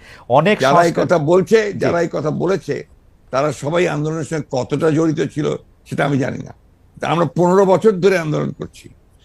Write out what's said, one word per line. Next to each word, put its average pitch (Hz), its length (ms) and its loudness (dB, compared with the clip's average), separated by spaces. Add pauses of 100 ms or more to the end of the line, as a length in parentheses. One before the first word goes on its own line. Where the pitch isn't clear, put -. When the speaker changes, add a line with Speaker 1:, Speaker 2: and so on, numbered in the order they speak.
(300)
Speaker 1:
অনেক 156 300 4
Speaker 2:
যারা 143 200 4
এই 175 40 6
Speaker 1:
সংস্কার 170 220 0
Speaker 2:
কথা 170 120 2
বলছে, 185 560 2
Speaker 1:
জি। 165 60 -10
Speaker 2:
যারা 170 220 0
এই 170 100 -2
কথা 156 200 -4
বলেছে, 143 560 -4 (440)
তারা 139 200 0
সবাই 170 360 -2
আন্দোলনের 156 360 -6
সঙ্গে 156 280 -6
কতটা 135 400 -2
জড়িত 156 300 0 (120)
ছিল 147 220 -4 (300)
সেটা - 200 -2
আমি 143 120 0
জানি 123 200 -4
না। - 160 -14 (460)
তা - 80 -4
আমরা 160 180 0
পনেরো 175 400 2
বছর 190 260 4
ধরে 190 260 2
আন্দোলন 151 340 -4
করছি, - 380 -14 (360)